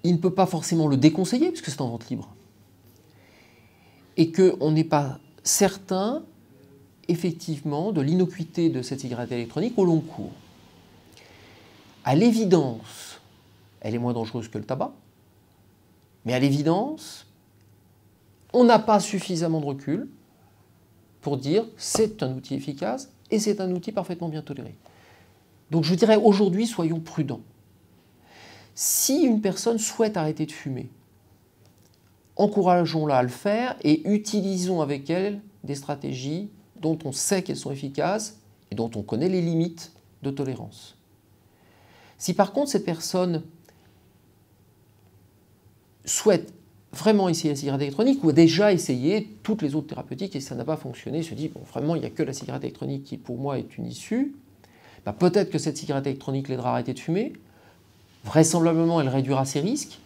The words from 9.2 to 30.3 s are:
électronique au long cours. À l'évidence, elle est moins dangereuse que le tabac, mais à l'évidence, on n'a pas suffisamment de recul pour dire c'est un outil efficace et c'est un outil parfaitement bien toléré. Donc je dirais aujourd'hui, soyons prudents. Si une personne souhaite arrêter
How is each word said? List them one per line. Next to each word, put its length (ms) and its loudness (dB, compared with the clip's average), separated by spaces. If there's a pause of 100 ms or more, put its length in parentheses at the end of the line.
électronique 460 -4
au 60 4
long 160 4
cours. 320 -10 (1700)
À 100 4
l'évidence, 1040 2 (640)
elle 140 -4
est 40 -2
moins 140 0
dangereuse 340 -6
que 120 -8
le 40 -8
tabac, 300 -6 (1300)
mais 100 -2
à 60 2
l'évidence, 840 0 (1300)
on 100 6
n'a 160 8
pas 200 4
suffisamment 600 -2
de 60 -4
recul 420 -4 (1120)
pour 180 -4
dire 280 0 (120)
c'est 440 -2
un 120 -2
outil 200 -8
efficace 580 -6 (200)
et 80 2
c'est 200 0
un 120 -2
outil 200 -4
parfaitement 380 -6
bien 140 -8
toléré. 320 -12 (960)
Donc 120 2
je 120 2
dirais 200 6
aujourd'hui, 520 6
soyons 320 -2
prudents. 420 -6 (1300)
Si 480 2
une 180 4
personne 380 0
souhaite 360 0
arrêter 300 -2